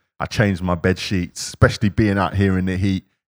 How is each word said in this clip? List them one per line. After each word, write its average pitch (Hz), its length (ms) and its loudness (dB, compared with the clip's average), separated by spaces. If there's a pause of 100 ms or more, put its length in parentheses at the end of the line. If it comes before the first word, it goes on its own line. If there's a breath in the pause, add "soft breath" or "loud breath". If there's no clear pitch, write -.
(200)
I - 60 -4
change 98 360 0
my 90 120 0
bed 90 240 0
sheets, - 500 -6
especially - 400 2
being 101 300 2
out 90 160 0
here 95 240 2
in 92 80 -2
the 92 100 -2
heat 95 280 -2 (240)